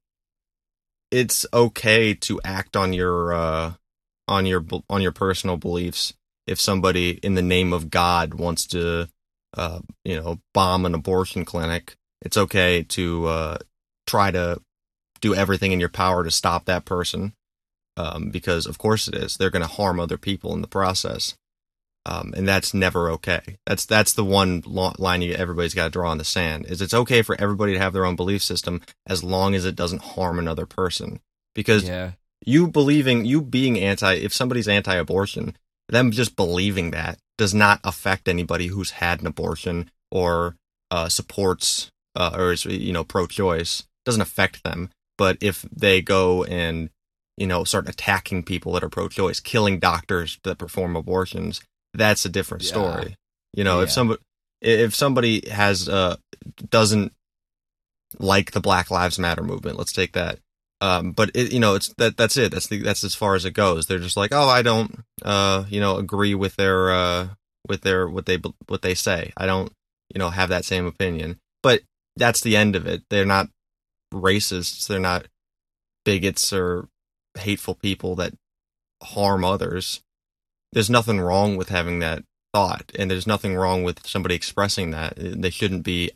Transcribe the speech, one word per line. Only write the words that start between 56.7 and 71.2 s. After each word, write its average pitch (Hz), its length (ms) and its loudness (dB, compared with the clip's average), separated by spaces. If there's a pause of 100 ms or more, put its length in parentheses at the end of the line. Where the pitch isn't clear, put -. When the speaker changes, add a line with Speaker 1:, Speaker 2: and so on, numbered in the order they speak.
Speaker 1:
like 98 320 4
the 104 100 0
Black 92 300 2
Lives 90 280 0
Matter 85 240 0
movement, - 340 -6
let's - 160 -6
take 92 200 -2
that. 85 260 -4 (420)
Um, 90 300 0
but 107 220 2
it, 120 200 0
you 123 60 2
know, 104 160 6
it's - 220 -4
that, 113 200 2
that's 113 200 2
it. 107 140 4
That's 92 160 -6
the, 101 140 -4
that's - 220 -2
as 98 120 -4
far 101 200 2
as 90 100 0
it 90 60 -4
goes. 87 360 2
They're 92 100 -2
just 87 200 -4
like, 101 160 0
"Oh, 143 160 6
I 127 120 8
don't, 113 420 2 (200)
uh, 98 460 2
you 101 100 -2
know, 98 180 2
agree 101 380 0
with 95 220 -2
their, 92 340 4
uh, 90 380 0 (380)
with 98 140 -4
their, 92 280 0
what 92 160 -8
they, 92 120 0 (300)
what 95 140 -6
they 92 120 -2
say. 87 440 -2
I 95 80 -4
don't, 95 260 -2 (420)
you 95 60 -4
know, 90 100 0
have 92 200 0
that 90 160 0
same 90 200 -2
opinion." 85 540 -4 (240)